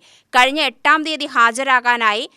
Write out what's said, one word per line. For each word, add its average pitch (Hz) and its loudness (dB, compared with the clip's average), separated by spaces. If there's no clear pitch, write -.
കഴിഞ്ഞ 269 2
എട്ടാം 311 0
തീയതി 285 -8
ഹാജരാകാനായി 240 0